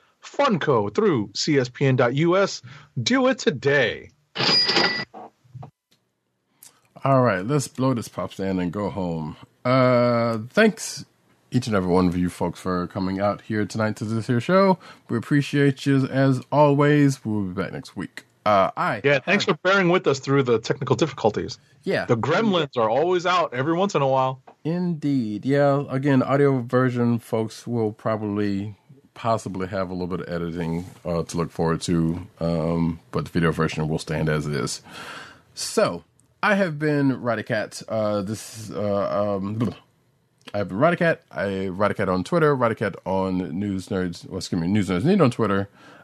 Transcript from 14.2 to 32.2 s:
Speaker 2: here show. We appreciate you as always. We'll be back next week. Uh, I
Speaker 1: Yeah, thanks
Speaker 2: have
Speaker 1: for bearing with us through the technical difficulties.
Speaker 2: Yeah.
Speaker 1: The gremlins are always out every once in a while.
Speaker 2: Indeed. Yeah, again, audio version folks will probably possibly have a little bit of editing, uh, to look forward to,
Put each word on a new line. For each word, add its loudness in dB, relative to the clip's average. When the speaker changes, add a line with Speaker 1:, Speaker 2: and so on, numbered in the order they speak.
Speaker 2:
here 0
show. 2
We -2
appreciate 0
you 2
as 2
always. 4
We'll -2
be -4
back -4
next -12
week. -10
Uh, 6
I -2
Speaker 1:
Yeah, 4
thanks 0
Speaker 2:
have 0
Speaker 1:
for 0
bearing 4
with 2
us 2
through 2
the 2
technical -2
difficulties. -2
Speaker 2:
Yeah. 0
Speaker 1:
The 0
gremlins 0
are 2
always 0
out 0
every -2
once 0
in 2
a 2
while. 0
Speaker 2:
Indeed. -2
Yeah, 2
again, 2
audio 4
version 2
folks -4
will -2
probably -4
possibly -2
have -4
a -8
little -4
bit -6
of -10
editing, -4
uh, -2
to -8
look -2
forward -2
to, 0